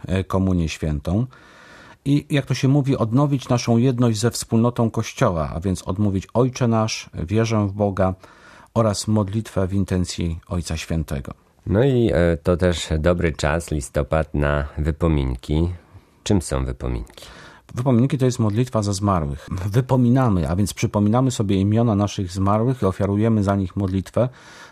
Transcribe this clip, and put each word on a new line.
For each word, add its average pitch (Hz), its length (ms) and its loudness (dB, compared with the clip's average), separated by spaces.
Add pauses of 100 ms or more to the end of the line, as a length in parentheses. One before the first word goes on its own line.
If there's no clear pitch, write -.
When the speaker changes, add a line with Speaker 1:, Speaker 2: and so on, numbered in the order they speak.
Speaker 1:
e, 92 160 0
komunię 95 440 0
świętą 80 580 -2 (800)
i, 143 260 0
jak 143 160 0
to 131 80 -2
się 131 140 2
mówi, 135 280 2
odnowić 135 520 0
naszą 120 280 2
jedność 120 440 2
ze 117 100 2
wspólnotą 117 600 0
Kościoła, 85 640 -2
a 82 60 -6
więc 92 220 -2
odmówić: 98 520 -2
„Ojcze 123 340 2
nasz, 110 460 -2
wierzę 104 520 0
w 98 60 -4
Boga”, 98 420 0 (600)
oraz 110 340 0
modlitwę 104 580 0
w 90 80 -4
intencji 90 760 -2
Ojca 85 280 -4
Świętego. 76 580 -6 (320)
Speaker 2:
No 98 180 2
i, 123 280 2
e, 85 300 2
to 90 140 2
też 87 320 0 (100)
dobry 85 340 2
czas, 78 380 -2
listopad, 76 640 -2
na 73 300 0 (140)
wypominki. 76 920 0 (540)
Czym 101 200 0
są 65 220 -4
wypominki? 62 640 -8 (480)
Speaker 1:
Wypominki 127 440 2
to 127 60 0
jest 123 140 0
modlitwa 110 440 0
za 101 100 -2
zmarłych. 92 560 -2 (180)
Wypominamy, 120 800 2
a 85 80 -2
więc 101 180 -2
przypominamy 107 560 0
sobie 101 260 0
imiona 107 380 2
naszych 98 380 -2
zmarłych 107 500 0
i 101 40 0
ofiarujemy 101 580 2
za 98 120 2
nich 95 200 -4
modlitwę, 98 520 -2 (440)